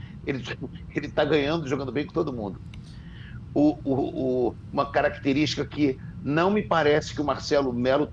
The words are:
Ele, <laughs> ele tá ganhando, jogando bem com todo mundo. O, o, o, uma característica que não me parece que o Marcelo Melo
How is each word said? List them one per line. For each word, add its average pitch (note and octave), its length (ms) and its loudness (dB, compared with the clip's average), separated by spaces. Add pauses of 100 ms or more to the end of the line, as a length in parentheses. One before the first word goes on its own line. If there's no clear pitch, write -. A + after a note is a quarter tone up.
(260)
Ele, C3+ 180 -4 (260)
<laughs> - 260 -14
ele D3 120 -4
tá - 160 2
ganhando, D3+ 440 2
jogando C3 240 -2
bem C#3+ 160 -2
com - 60 -16
todo D3+ 200 -2
mundo. G#2 260 -6 (960)
O, D3 300 4
o, C#3 100 2
o, B2+ 640 0 (180)
uma C#3 160 0
característica C#3+ 760 2
que C3+ 340 0 (240)
não D#3+ 260 4
me G#3 140 2
parece D#3 500 4
que - 80 -4
o - 20 0
Marcelo C#3 480 2
Melo C3 420 4